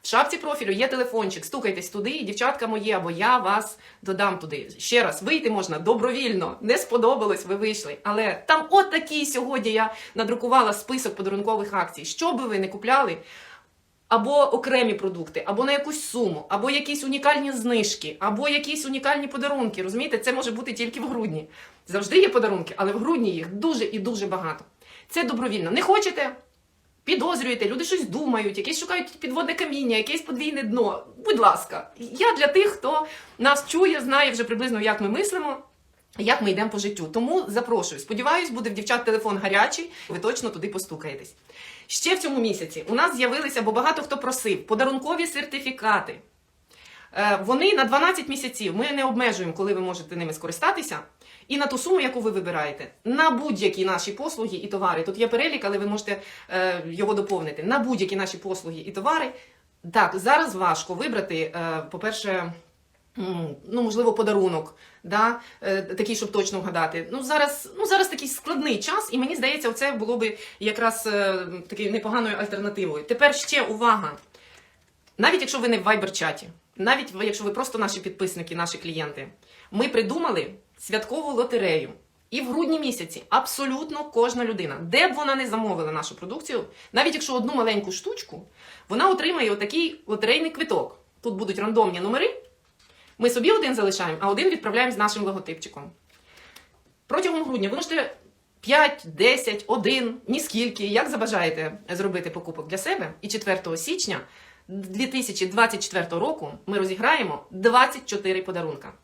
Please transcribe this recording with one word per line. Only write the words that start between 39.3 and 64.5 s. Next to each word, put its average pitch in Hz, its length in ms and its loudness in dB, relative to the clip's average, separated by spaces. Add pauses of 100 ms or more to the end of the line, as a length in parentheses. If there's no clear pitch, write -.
гарячий, 202 540 0 (180)
ви 170 100 -6
точно 233 300 -2
туди 175 180 -8
постукаєтесь. 160 680 -10 (540)
Ще - 280 0
в 370 40 -4
цьому 277 200 -2
місяці 180 500 -2
у 220 60 0
нас 285 200 2
з'явилися, 254 460 0
бо 214 100 2
багато 294 300 2
хто 277 160 -4
просив, 240 500 -2
подарункові 269 600 0
сертифікати. 262 920 -2 (920)
Е, 202 320 2
вони 302 280 4
на 277 100 4
дванадцять 302 460 4
місяців, 220 460 -4
ми 277 160 0
не 277 140 0
обмежуємо, 214 480 0
коли 196 200 0
ви 185 80 0
можете 175 340 -6
ними 165 180 -4
скористатися, 311 640 -2 (480)
і 277 100 -2
на 285 100 0
ту 269 100 -2
суму, 359 220 4
яку 254 220 0
ви 214 100 0
вибираєте, 165 600 -4 (120)
на 302 260 4
будь-які 208 560 0
наші 190 260 0
послуги 220 460 -6
і 196 100 -8
товари. 185 360 0
Тут 196 140 -4
є 226 100 4
перелік, 269 380 0
але 202 120 0
ви 202 100 -2
можете, 208 340 -4 (280)
е, 185 380 0
його 202 260 0
доповнити. 170 500 -2
На 254 160 2
будь-які 196 360 0
наші 185 220 -4
послуги 165 420 -8
і 190 120 -12
товари. 254 400 0 (600)
Так, 196 220 4
зараз 247 400 4
важко 180 380 0
вибрати, 196 420 -2
е, 160 460 -4 (100)
по-перше, 185 600 -4 (640)
м, 175 380 -4 (120)
ну, 233 160 0
можливо, 226 300 4
подарунок, 196 640 2 (280)